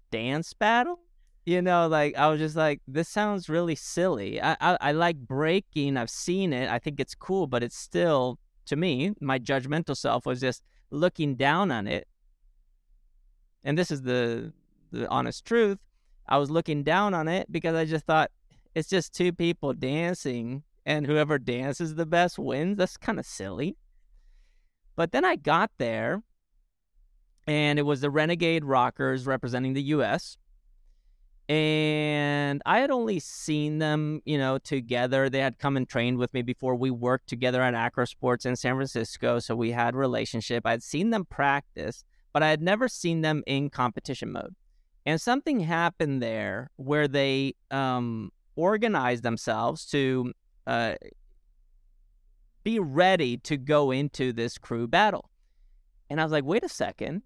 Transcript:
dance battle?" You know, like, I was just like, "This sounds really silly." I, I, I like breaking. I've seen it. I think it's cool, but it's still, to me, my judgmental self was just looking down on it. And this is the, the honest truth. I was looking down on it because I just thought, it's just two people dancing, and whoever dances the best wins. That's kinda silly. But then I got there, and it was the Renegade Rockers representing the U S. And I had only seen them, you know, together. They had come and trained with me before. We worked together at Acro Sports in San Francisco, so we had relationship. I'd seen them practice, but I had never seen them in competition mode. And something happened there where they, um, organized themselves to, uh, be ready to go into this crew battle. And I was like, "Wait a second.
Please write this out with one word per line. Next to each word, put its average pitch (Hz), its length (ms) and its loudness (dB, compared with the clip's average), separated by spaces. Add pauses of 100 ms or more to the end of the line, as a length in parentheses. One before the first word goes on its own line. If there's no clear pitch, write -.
(120)
dance 127 420 -4
battle?" 247 460 2 (460)
You 180 160 2
know, 175 260 4
like, 151 300 2
I 143 100 4
was 156 120 2
just 156 180 -2
like, 156 300 2
"This 151 200 -2
sounds 208 400 -2
really 165 280 0
silly." 113 640 -2
I, 151 180 0
I, 180 220 2
I 143 100 0
like 165 260 2
breaking. 143 800 -2
I've 117 140 -2
seen 185 420 -2
it. 127 180 -2
I 120 100 0
think 143 200 -8
it's - 160 -4
cool, 185 320 -2
but 123 160 0
it's 117 140 -8
still, 143 600 2 (280)
to 143 100 -2
me, 160 460 0
my 135 180 0
judgmental 139 560 -2
self 123 300 0
was 127 160 -2
just 127 220 -2 (260)
looking 147 460 0
down 151 340 2
on 110 160 -2
it. 104 220 -4 (1600)
And 143 120 0
this 175 140 0
is 139 120 -4
the, 117 500 -2 (380)
the 117 180 -4
honest 123 340 -2
truth. 214 360 2 (500)
I 131 80 4
was 143 120 2
looking 156 340 0
down 190 300 2
on 160 140 -2
it 180 240 -2
because 165 240 0
I 160 80 2
just 156 220 -2
thought, 156 260 4 (440)
it's 160 140 -2
just - 240 0
two 180 180 2
people 170 420 0
dancing, 135 880 -4 (220)
and 151 200 0
whoever 151 320 2
dances 135 580 -4
the 165 100 -2
best 170 340 2
wins. 151 380 -2
That's 185 200 0
kinda - 260 -4
silly. 131 540 -6 (1200)
But 165 160 0
then 285 140 2
I 359 100 2
got 160 420 2
there, 120 460 -2 (1200)
and 147 340 2
it 147 40 2
was 143 180 0
the 143 80 2
Renegade 165 560 2
Rockers 131 600 2
representing 131 480 -2
the 139 100 -2
U 143 200 2
S. 117 340 -2 (1120)
And 151 1160 0
I 196 140 4
had 277 120 2
only 226 300 0
seen 151 560 -2
them, 151 480 0
you 151 120 0
know, 135 200 0
together. 127 720 0
They 135 100 -2
had 135 200 -2
come 139 180 0
and 127 100 -2
trained 123 300 0
with 120 160 -2
me 127 80 -2
before. 127 340 -2
We 131 160 0
worked 123 360 0
together 127 340 0
at 127 120 2
Acro 120 300 0
Sports 123 420 -2
in 123 120 -2
San 127 180 0
Francisco, 120 640 -2
so 117 160 -4
we 117 160 0
had 120 240 0
relationship. 120 680 -2
I'd 117 180 0
seen 190 280 -2
them 214 120 0
practice, 139 800 -2 (300)
but 147 100 4
I 156 60 4
had 156 120 2
never 214 280 2
seen 165 320 -2
them 156 260 0
in 139 220 0
competition 123 640 -4
mode. - 220 -10 (500)
And 156 160 0
something 262 400 0
happened 165 600 0
there 110 540 -4
where 147 320 0
they, 139 460 2 (180)
um, 123 600 -2 (240)
organized 165 640 2
themselves 117 680 -2
to, 131 420 0 (320)
uh, 117 300 -2 (1700)
be 226 120 0
ready 165 600 4
to - 180 -4
go 139 360 4
into 131 420 0
this 117 240 -4
crew 117 280 -4
battle. 180 440 2 (800)
And 143 100 -2
I 160 40 4
was 156 100 -2
like, 147 100 2
"Wait 180 220 0
a 330 40 -6
second. 120 560 -6